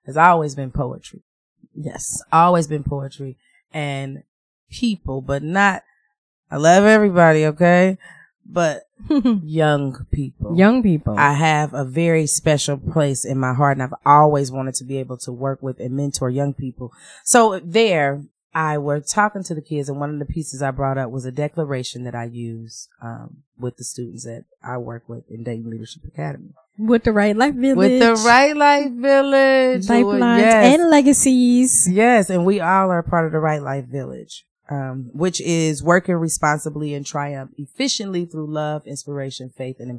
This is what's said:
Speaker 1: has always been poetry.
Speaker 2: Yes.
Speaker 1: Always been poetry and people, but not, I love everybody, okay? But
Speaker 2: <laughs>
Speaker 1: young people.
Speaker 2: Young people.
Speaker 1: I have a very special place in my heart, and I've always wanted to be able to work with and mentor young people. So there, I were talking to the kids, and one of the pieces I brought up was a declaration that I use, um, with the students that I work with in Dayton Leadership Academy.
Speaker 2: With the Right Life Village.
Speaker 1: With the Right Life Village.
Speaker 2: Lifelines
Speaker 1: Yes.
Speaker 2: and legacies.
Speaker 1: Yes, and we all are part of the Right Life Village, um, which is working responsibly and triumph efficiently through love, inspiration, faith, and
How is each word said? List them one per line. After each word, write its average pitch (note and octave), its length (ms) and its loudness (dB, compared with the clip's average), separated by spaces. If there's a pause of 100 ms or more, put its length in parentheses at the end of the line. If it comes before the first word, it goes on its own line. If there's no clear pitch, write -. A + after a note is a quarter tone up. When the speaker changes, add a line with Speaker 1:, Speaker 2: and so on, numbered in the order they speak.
Speaker 1:
has C3+ 140 -12
always E3 360 4
been C3+ 160 -10
poetry. - 520 -8 (520)
Speaker 2:
Yes. - 560 -12
Speaker 1:
Always E3+ 360 4
been D3 180 -6
poetry C3+ 540 -10 (340)
and C#3 500 -8 (480)
people, E3+ 520 -6
but C#3 200 -6
not, F#3+ 400 0 (680)
I - 80 -6
love F3 260 6
everybody, F3 600 6
okay? F3 500 4 (480)
But E3 380 -4 (260)
Speaker 2:
<laughs> C#4+ 140 2 (200)
Speaker 1:
young D3+ 680 -2
people. D3 460 -6
Speaker 2:
Young A3 260 4
people. D#3 340 0
Speaker 1:
I C#3+ 160 4
have D3+ 420 0
a C#3 100 -4
very D#3+ 420 0
special C#3+ 500 -2
place C#3+ 480 -2
in C3+ 140 -6
my B2+ 160 -2
heart, C#3 220 2
and C3+ 60 -6
I've B2+ 120 -8 (100)
always D3 460 4
wanted C3 260 -8
to C3 80 -12
be C3+ 140 -8
able B2+ 200 -10
to - 140 -12
work C3+ 300 -8
with C3 180 -8
and B2+ 160 -8
mentor C#3 340 -4
young C#3 240 -4
people. B2+ 380 -12 (320)
So A3 360 2
there, E3 600 0 (320)
I D#3 240 -4
were D3 220 -4
talking G#3 440 -4
to E3+ 100 -10
the D3+ 80 -8
kids, C#3+ 260 -6
and C#3 100 -8
one C#3+ 120 -6
of D3 80 -8
the C#3+ 140 -8
pieces C#3 300 -10
I C3+ 100 -2
brought C3+ 260 -4
up B2+ 120 -6
was B2+ 140 -10
a B2+ 80 -10
declaration C#3 720 -6
that A#2+ 100 -10
I A#2+ 100 -8
use, A#2 640 -14 (120)
um, A#2 380 -16 (200)
with B2 180 -10
the A#2+ 80 -16
students A#2+ 400 -14
that A#2 200 -14 (180)
I B2+ 160 -10
work A#2 300 -14
with A#2 220 -18
in A#2 140 -16
Dayton A#2 260 -10
Leadership A2+ 360 -14
Academy. D3 440 -12 (280)
Speaker 2:
With A3+ 260 2
the A#3 80 2
Right G#3 240 2
Life C4+ 180 2
Village. C4 220 0
Speaker 1:
With B3+ 240 4
the A#3 140 6 (120)
Right C#4 300 6
Life C#4+ 360 4
Village. C4+ 960 4
Speaker 2:
Lifelines A#3+ 540 4
Speaker 1:
Yes. A3+ 380 8
Speaker 2:
and E4+ 100 2
legacies. B3+ 1000 4
Speaker 1:
Yes, G#3+ 400 4
and F3+ 140 0
we G3 160 2
all F#3 300 2
are E3+ 120 0
part E3 240 0
of D3+ 60 -6
the D#3+ 80 -2
Right D3+ 220 -2
Life C#3 240 -6
Village, C3 580 -12 (260)
um, C3 420 -10
which F3 300 -4
is D#3+ 400 -2
working F3 320 0
responsibly D3+ 800 -4
and C#3 100 -10
triumph C#3+ 540 -8
efficiently F#3+ 680 -6
through D#3 260 -10
love, D3+ 360 -6
inspiration, C3+ 720 -12
faith, C3 240 -10
and B2 180 -14